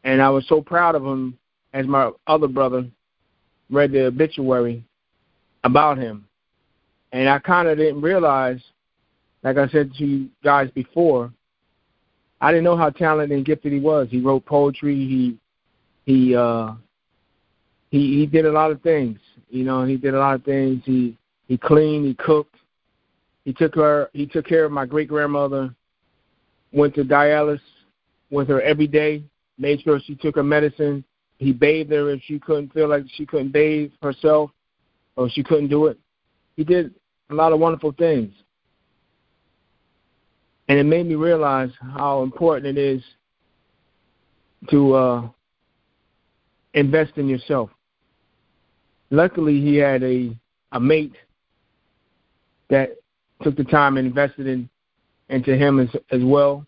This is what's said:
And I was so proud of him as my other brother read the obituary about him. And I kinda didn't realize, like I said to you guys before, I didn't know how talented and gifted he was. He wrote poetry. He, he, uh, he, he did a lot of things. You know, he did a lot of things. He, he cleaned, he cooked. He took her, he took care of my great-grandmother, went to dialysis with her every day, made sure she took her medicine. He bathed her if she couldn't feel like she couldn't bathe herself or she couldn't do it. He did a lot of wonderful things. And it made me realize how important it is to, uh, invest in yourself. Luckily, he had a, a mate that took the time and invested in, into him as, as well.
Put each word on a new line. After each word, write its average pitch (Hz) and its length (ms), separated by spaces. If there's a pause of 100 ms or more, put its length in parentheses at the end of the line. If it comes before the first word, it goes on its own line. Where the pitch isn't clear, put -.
And 131 180
I 135 80
was 135 200
so 156 100
proud 170 360
of 135 100
him 131 320 (340)
as 135 160
my 135 240 (160)
other 156 220
brother 127 360 (840)
read 143 240
the 131 140
obituary 127 760 (800)
about 147 340
him. 107 280 (880)
And 131 160
I 139 120
kinda 175 360
didn't 151 260
realize, 139 600 (840)
like 131 140
I 139 100
said 139 280
to 143 100
you 139 240 (140)
guys 143 280
before, 127 600 (1080)
I 143 120
didn't 165 120
know 175 140
how 160 120
talented 151 460
and 135 100
gifted 147 260
he 143 80
was. 143 300
He 123 120
wrote 135 240
poetry. 143 500
He, 131 420 (680)
he, 127 300
uh, 117 380 (1160)
he, 143 280
he 151 80
did 156 200
a 156 60
lot 156 200
of 147 100
things. 139 380 (300)
You 127 140
know, 131 200
he 131 140
did 135 160
a 135 60
lot 139 160
of 127 80
things. 135 420
He, 123 320 (300)
he 123 100
cleaned, 151 480
he 131 80
cooked. 151 420 (880)
He 135 100
took 160 220
her, 147 380
he 143 120
took 151 200
care 160 200
of 147 60
my 139 140
great-grandmother, 143 880 (960)
went 143 240
to 147 80
dialysis 147 560 (720)
with 139 180
her 139 140
every 147 260
day, 151 360 (340)
made 139 240
sure 147 180
she 147 160
took 147 200
her 143 80
medicine. 147 600 (340)
He 135 140
bathed 147 400
her 147 200
if 139 120
she 151 160
couldn't 147 320
feel 156 160
like 143 160 (120)
she 151 100
couldn't 135 260
bathe 151 400 (100)
herself 151 500 (640)
or 127 140
she 139 140
couldn't 147 240
do 147 200
it. 156 120 (560)
He 156 80
did 170 300 (360)
a 147 40
lot 160 180
of 156 80
wonderful 160 320
things. 135 420 (2250)
And 143 120
it 143 60
made 170 220
me 160 80
realize 147 560 (100)
how 135 400
important 139 560
it 143 40
is 135 220 (1700)
to, 139 240
uh, 123 360 (1500)
invest 151 420
in 139 100
yourself. 127 420 (1400)
Luckily, 151 500
he 147 160
had 139 280
a, 127 340 (340)
a 127 80
mate 147 360 (1500)
that 135 220 (500)
took 143 160
the 147 80
time 143 320
and 131 100
invested 135 400
in, 127 220 (580)
into 131 300
him 139 220
as, 123 100 (220)
as 127 120
well. 143 440